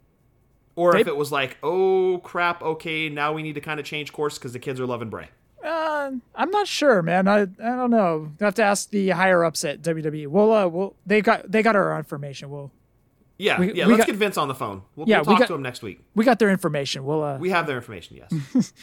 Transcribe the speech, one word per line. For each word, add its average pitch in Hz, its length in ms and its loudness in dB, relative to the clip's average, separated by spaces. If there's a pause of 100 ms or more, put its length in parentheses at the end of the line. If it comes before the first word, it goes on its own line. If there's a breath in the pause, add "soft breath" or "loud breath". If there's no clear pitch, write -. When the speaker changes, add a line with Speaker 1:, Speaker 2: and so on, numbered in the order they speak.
(760)
Speaker 1:
or 175 200 4
if 220 100 4
Speaker 2:
They - 60 -4
Speaker 1:
it 139 60 -4
was 143 140 -2
like, 135 320 -4
"Oh, 185 600 2
crap, 175 380 -2
okay, 156 480 -4
now 147 240 -2
we 156 80 -6
need 156 140 -8
to 143 60 -8
kinda 151 200 -8
change 147 320 -10
course 147 240 -4
'cause 123 160 -12
the 127 60 -10
kids 135 200 -8
are 127 60 -4
loving 120 240 -6
Bray." 87 200 -12 (340)
Speaker 2:
Uh, 311 480 -4 (240)
I'm 302 160 -2
not 415 160 0
sure, 240 340 4
man. 180 260 2
I, 208 140 4
I 202 40 2 (300)
don't 247 140 -2
know. 165 500 2
You 208 60 -2
have 202 100 2
to 226 80 2
ask 202 280 0
the 196 180 0
higher 180 340 4
ups 165 220 -2
at 143 160 -6
W 160 220 -4
W 151 200 -6
E. 143 40 -10
We'll, 208 260 4
uh, 202 140 4
we'll, 180 280 -4 (100)
they 208 160 2
got, 208 300 2
they 214 120 2
got 220 120 4
our 160 220 2
information. 143 540 -12
We'll 143 200 -14 (680)
Speaker 1:
Yeah, 180 220 2
Speaker 2:
we, 185 140 2
Speaker 1:
yeah, 170 140 0
Speaker 2:
we 226 60 8
Speaker 1:
let's 226 120 6
Speaker 2:
got - 20 0
Speaker 1:
get 262 100 -2
Vince 202 200 0
on 151 120 0
the 135 60 -4
phone. 98 280 -8 (120)
We'll, 156 120 -6
Speaker 2:
Yeah, 214 100 4
Speaker 1:
we'll 151 100 0
Speaker 2:
we 156 60 6
Speaker 1:
talk - 60 6
Speaker 2:
got 240 80 4
Speaker 1:
to 180 80 -6
him 139 80 -6
next 123 180 -10
week. 98 200 -12 (120)
Speaker 2:
we 214 120 2
got 247 140 4
their 214 120 4
information. 143 540 -2
We'll, 151 180 -2
uh 143 160 -6
Speaker 1:
We 180 120 -4
have 170 160 0
their 135 100 -4
information, 110 400 -14
yes. - 640 -2